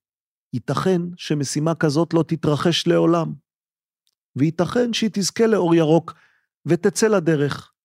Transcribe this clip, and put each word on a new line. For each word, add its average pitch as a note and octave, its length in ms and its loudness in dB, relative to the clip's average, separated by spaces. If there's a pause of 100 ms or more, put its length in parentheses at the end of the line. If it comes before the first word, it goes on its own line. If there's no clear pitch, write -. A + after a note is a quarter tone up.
(540)
ייתכן E3+ 480 -2 (160)
שמשימה D3+ 580 -2
כזאת D#3+ 380 0
לא E3+ 140 2
תתרחש D#3 600 -2
לעולם, E3 460 2 (1040)
וייתכן E3+ 580 0
שהיא A3 200 -2
תזכה G3+ 340 0
לאור F3 280 2
ירוק D#3+ 380 2 (520)
ותצא F3 420 0
לדרך D#3 640 0 (140)